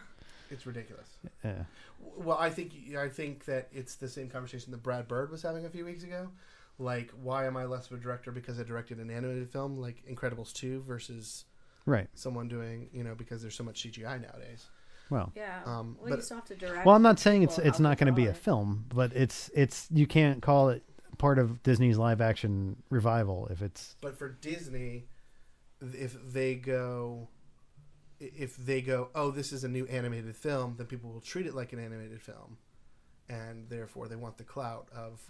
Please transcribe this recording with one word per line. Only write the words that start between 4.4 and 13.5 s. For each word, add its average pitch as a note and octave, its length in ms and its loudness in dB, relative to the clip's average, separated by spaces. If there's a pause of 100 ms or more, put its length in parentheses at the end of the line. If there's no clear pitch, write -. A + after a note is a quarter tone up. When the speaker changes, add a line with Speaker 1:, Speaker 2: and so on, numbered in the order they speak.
Speaker 1:
that A#2 120 -14
Brad B2 240 -2
Bird B2+ 240 -4
was D#3+ 120 -12
having E3 240 -4
a - 20 -10
few E3+ 160 -10
weeks F3 200 -12
ago. F3+ 260 -10 (480)
Like, B2 340 -6 (100)
why C3 240 -2
am C3 100 -2
I B2+ 100 -4
less B2+ 240 -8
of B2 80 -10
a - 20 -10
director B2 320 -8
because B2 260 -10
I A#2+ 40 -6
directed A#2 360 -8
an A2+ 120 -10
animated B2+ 400 -6
film C#3 280 -6
like B2 320 -10
Incredibles A#2 440 -6
two C3 320 -6
versus A#2 580 -12 (400)
Speaker 2:
Right. B2 300 4
Speaker 1:
someone A#2+ 340 -6
doing, A#2 440 -8
you B2 120 -8
know, A2+ 100 -8
because A#2 280 -10
there's A2 120 -12